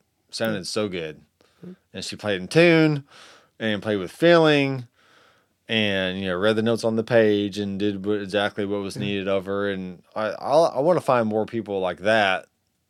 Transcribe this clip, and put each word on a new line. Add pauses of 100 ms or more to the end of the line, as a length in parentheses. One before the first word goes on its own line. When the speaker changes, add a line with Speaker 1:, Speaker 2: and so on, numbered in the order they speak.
(320)
Speaker 1:
Sounded
Speaker 2:
Hmm.
Speaker 1:
so
good. (420)
Speaker 2:
Hmm. (200)
Speaker 1:
And
she
played
in
tune (560)
and
played
with
feeling (800)
and,
you
know,
read
the
notes
on
the
page
and
did
what,
exactly
what
was
Speaker 2:
Yeah.
Speaker 1:
needed
of
her.
And (140)
I,
I, (160)
I
wanna
find
more
people
like
that, (420)